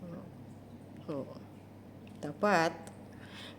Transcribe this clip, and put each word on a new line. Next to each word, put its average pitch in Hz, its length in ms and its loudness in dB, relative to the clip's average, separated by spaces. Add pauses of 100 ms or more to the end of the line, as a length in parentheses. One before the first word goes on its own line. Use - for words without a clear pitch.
(1120)
Oh, 139 240 -2 (840)
Tapat. 165 520 8 (840)